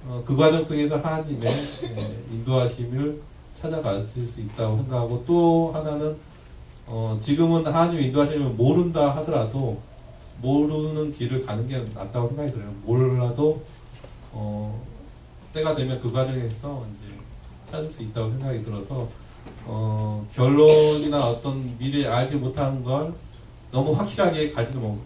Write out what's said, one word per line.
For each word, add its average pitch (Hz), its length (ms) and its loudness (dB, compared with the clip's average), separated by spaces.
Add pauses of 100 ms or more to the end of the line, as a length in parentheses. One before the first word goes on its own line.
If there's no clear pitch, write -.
어, 123 200 -8
그 139 100 0
과정 160 280 6
속에서 147 340 0
하나님의, 151 460 -4
예, 110 800 -4 (100)
인도하심을 127 880 -2 (400)
찾아가실 120 680 -4
수 113 140 -10
있다고 110 360 -2
생각하고 120 480 -2
또 165 480 4
하나는, 151 440 -2 (720)
어, 113 340 -2
지금은 160 440 4
하나님의 160 420 2
인도하심을 143 440 2
모른다 147 680 4
하더라도 131 640 -2 (600)
모르는 151 760 0
길을 123 300 -2
가는 113 220 -4
게 131 100 -4 (160)
낫다고 117 360 -2
생각이 143 220 -4
들어요. 107 220 -8 (100)
몰라도, 127 800 2 (680)
어, 107 500 -6 (720)
때가 156 220 0
되면 127 260 -2
그 117 100 -2
과정에서 127 720 -2 (200)
이제 101 100 -14 (560)
찾을 156 180 -6
수 123 140 -12
있다고 110 280 -4
생각이 127 320 -4
들어서, 110 440 -6 (580)
어, 110 680 -2
결론이나 147 960 6
어떤 123 520 -4
미래 139 280 0
알지 127 280 0
못하는 135 480 -2
걸 143 300 -2 (580)
너무 143 220 2
확실하게 151 580 2
가지는 123 300 -4
뭐 107 240 -4